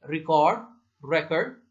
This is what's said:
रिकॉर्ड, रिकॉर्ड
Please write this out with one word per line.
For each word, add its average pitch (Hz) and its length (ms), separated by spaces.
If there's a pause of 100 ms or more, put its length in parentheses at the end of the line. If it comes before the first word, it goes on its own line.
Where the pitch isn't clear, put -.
रिकॉर्ड, 160 560 (440)
रिकॉर्ड 160 520 (160)